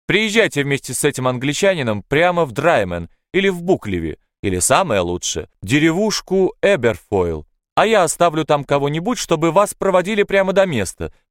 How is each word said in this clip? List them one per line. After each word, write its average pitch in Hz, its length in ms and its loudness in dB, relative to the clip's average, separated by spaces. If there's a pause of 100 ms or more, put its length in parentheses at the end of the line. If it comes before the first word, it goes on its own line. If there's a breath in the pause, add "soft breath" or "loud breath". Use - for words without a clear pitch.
приезжайте 202 580 0
вместе 139 300 -4
с - 100 -4
этим 135 240 0
англичанином 131 760 -2
прямо 170 420 0
в 131 60 -10
Драймен 101 580 0 (240)
или 196 160 2
в 175 140 -6
Букливе, 87 560 -2 (240)
или 92 160 -2
самое 131 420 2
лучшее, 87 480 -6 (140)
деревушку 170 1000 0
Эберфойл, 107 880 0 (260)
а 180 140 2
я 214 160 4
оставлю 156 420 0
там 147 180 0
кого-нибудь, 147 540 -2
чтобы 165 340 0
вас 196 220 2
проводили 190 480 0
прямо 196 320 0
до 190 140 4
места, 98 440 -4 (200)